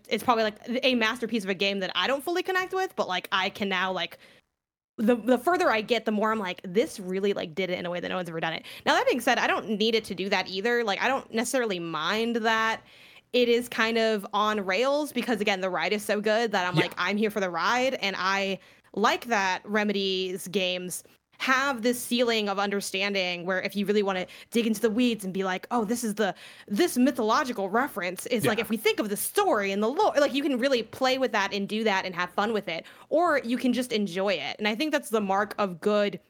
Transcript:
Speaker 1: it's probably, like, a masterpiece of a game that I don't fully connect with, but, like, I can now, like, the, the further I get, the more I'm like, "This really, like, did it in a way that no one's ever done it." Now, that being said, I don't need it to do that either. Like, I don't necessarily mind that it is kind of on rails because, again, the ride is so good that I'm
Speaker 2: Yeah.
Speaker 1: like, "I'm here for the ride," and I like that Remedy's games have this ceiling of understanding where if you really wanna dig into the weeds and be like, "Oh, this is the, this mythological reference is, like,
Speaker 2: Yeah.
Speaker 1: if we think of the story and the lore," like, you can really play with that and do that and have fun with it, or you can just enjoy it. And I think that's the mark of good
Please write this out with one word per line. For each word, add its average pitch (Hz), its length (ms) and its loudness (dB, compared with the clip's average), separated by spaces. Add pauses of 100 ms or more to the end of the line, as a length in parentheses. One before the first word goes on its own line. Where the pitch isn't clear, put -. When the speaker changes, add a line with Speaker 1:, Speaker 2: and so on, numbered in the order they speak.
Speaker 1:
it's 214 160 -2
probably, 226 200 4
like, 214 120 -2 (260)
a 262 120 4
masterpiece 226 500 0
of 185 60 -2
a 196 40 0
game 196 260 0
that 185 140 -4
I 180 120 0
don't 277 180 0
fully 349 180 0
connect 370 300 -2
with, 381 240 -2
but, 202 100 0
like, 180 260 -2
I 196 180 2
can 196 180 -4
now, 190 240 0
like, 175 240 -4 (840)
the, 214 160 4
the 240 220 2
further 349 340 2
I 220 120 2
get, 226 240 0
the 220 60 0
more 214 200 2
I'm 220 60 0
like, 180 260 -6
"This 202 340 0
really, 190 360 -2
like, 175 200 -6
did 190 140 -2
it 180 100 -4
in 180 60 -6
a 175 60 -4
way 175 100 -6
that 185 80 -6
no 185 80 -4
one's 175 140 -6
ever 165 100 -6
done 165 140 -2
it." - 80 -8 (240)
Now, 285 80 6
that 403 120 4
being 302 140 2
said, 240 160 4
I 214 100 2
don't 277 220 0
need 220 260 2
it 220 100 0
to 214 100 -8
do 190 160 -4
that 185 180 0
either. 233 360 0
Like, 196 180 -2
I 220 60 2
don't 262 260 -2
necessarily 226 440 0
mind 175 580 -2
that 220 440 0 (540)
it 247 160 4
is 240 180 2
kind 226 300 0
of 220 340 2
on 214 320 0
rails 269 480 0
because, 220 300 0
again, 202 180 0
the 190 80 -2
ride 180 240 -2
is 208 100 0
so 208 200 0
good 214 300 2
that 185 140 2
I'm 180 100 0
Speaker 2:
Yeah. 170 80 4
Speaker 1:
like, 175 120 -8
"I'm 190 220 0
here 214 120 2
for 208 100 -4
the 190 100 -2
ride," 240 460 0
and 196 220 -4
I 196 400 0 (360)
like 247 320 2
that 190 400 0
Remedy's 190 840 -2
games 180 560 -4 (340)
have 262 440 0
this 247 180 2
ceiling 233 480 0
of 196 100 -2
understanding 196 880 -2
where 185 140 -2
if 196 160 -6
you 202 100 0
really 208 160 2
wanna 190 240 -2 (240)
dig 233 160 2
into 220 140 0
the 233 100 2
weeds 233 340 0
and 190 80 -6
be 190 120 -2
like, 185 260 -4
"Oh, 240 140 0
this 240 200 -2
is 208 100 -2
the, 202 200 0 (340)
this 320 280 0
mythological 247 720 2
reference 185 580 -2
is, 220 200 0
like, 214 120 2
Speaker 2:
Yeah. 226 60 0
Speaker 1:
if 202 60 -6
we 226 60 0
think 440 240 2
of 214 80 -2
the 202 80 -4
story 226 560 2
and 202 100 0
the 220 60 2
lore," 349 300 2
like, 277 160 4
you 277 80 0
can 277 160 0
really 247 240 2
play 262 360 0
with 254 140 0
that 202 200 0
and 202 160 -2
do 214 160 0
that 190 200 2
and 185 100 -8
have 180 160 -2
fun 214 220 0
with 202 160 -2
it, 165 160 -6 (240)
or 311 360 4
you 233 120 0
can 247 160 2
just 254 200 -2
enjoy 190 420 0
it. 139 240 -4
And 208 100 0
I 220 60 0
think 294 180 -2
that's 294 180 -2
the 220 100 2
mark 202 380 0
of 185 220 -2
good 208 500 0